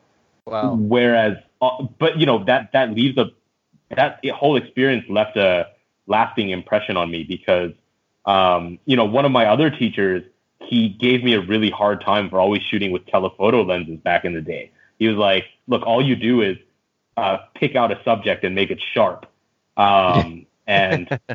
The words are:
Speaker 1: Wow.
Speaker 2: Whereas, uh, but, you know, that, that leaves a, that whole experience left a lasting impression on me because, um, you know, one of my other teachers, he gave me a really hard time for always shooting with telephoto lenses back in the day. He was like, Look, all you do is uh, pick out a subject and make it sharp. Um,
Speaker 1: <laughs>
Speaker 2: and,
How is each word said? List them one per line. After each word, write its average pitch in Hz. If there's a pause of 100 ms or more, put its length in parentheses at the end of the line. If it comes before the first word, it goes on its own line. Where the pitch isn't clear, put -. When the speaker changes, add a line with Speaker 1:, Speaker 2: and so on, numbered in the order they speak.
(480)
Speaker 1:
Wow. 107
Speaker 2:
Whereas, 113 (240)
uh, 127 (160)
but, 165
you 160
know, 117
that, 123
that 123
leaves 131
a, 110 (680)
that 143 (140)
whole 143
experience 127
left 104
a 90 (400)
lasting 107
impression 95
on 85
me 82
because, 90 (540)
um, 90
you 131
know, 117
one 120
of 139
my 123
other 131
teachers, 101 (360)
he 113
gave 123
me 123
a 104
really 107
hard 104
time 98
for 95
always 101
shooting 101
with 90
telephoto 101
lenses 82
back 85
in 87
the 82
day. 71 (260)
He 110
was 107
like, 95 (220)
Look, 120
all 117
you 131
do 113
is 95 (600)
uh, 98 (180)
pick 143
out 117
a 95
subject 104
and 92
make 98
it - (140)
sharp. - (520)
Um, 90 (100)
Speaker 1:
<laughs> -
Speaker 2:
and, 98 (160)